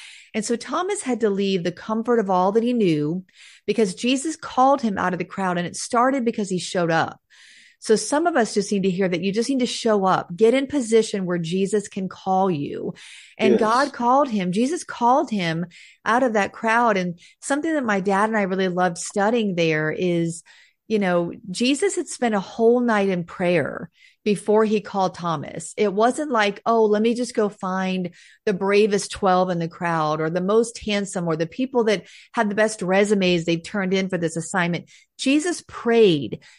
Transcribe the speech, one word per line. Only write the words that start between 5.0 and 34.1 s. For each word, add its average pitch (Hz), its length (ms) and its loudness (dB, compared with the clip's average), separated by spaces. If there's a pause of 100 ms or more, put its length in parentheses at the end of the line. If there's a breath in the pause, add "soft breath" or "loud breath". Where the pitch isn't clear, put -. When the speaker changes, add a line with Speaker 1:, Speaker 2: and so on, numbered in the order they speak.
Speaker 1:
of 170 60 -4
the 180 60 -6
crowd, 180 340 -4
and 175 80 -4
it 185 80 -12
started 247 500 0
because 220 240 -2
he 185 80 -2
showed 175 320 -2
up. 160 300 0 (640 soft breath)
So 220 140 4
some 294 320 0
of 330 80 0
us 220 180 2
just 196 200 -2
need 196 100 0
to 190 60 2
hear 185 180 0
that 170 140 -2
you 196 100 -2
just 226 180 -2
need 269 100 0
to 247 60 2
show 214 380 0
up, 175 320 0
get 226 180 6
in 269 140 0
position 220 580 0
where 175 120 -2
Jesus 190 500 -2
can 190 220 -8
call 190 420 0
you. 151 420 -4 (440 loud breath)
And - 160 4
Speaker 2:
Yes. - 80 4
Speaker 1:
God 247 320 2
called 262 340 2
him. 190 240 -2
Jesus 262 320 -2
called 254 460 0
him 170 360 -2 (380 loud breath)
out 240 200 2
of 233 100 0
that 202 180 0
crowd. 226 460 2
And 180 200 -4 (220 soft breath)
something 294 340 -2
that 277 120 -2
my 202 160 0
dad 196 260 2
and 220 100 -2
I 208 40 2
really 190 260 0
loved 180 300 0
studying 208 580 0
there 156 420 0
is, 170 460 0 (460 soft breath)
you 214 100 0
know, 175 320 0 (180)
Jesus 269 460 0
had 349 140 -4
spent 226 260 -2
a 196 60 0
whole 233 400 2
night 214 260 2
in 180 160 -2
prayer 175 640 -2 (360 soft breath)
before 214 400 2
he 208 160 0
called 190 340 -2
Thomas. 165 640 -6
It 208 160 0
wasn't 247 360 0
like, 208 360 0
"Oh, 226 200 4
let 208 160 2
me 233 120 2
just 240 200 -4
go 208 140 0
find 185 640 -4 (320 loud breath)
the 214 80 0
bravest 196 580 2
twelve 185 380 2
in 170 100 -2
the 165 100 -4
crowd 160 500 -2
or 160 100 -2
the 180 120 -2
most 226 440 0
handsome 202 420 -4
or 185 100 0
the 160 100 -2
people 254 380 -2
that 208 200 0 (280 loud breath)
had 220 160 0
the 202 60 -4
best 220 260 0
resumes 185 640 2
they've 170 180 -2
turned 190 300 -4
in 190 160 0
for 185 80 -2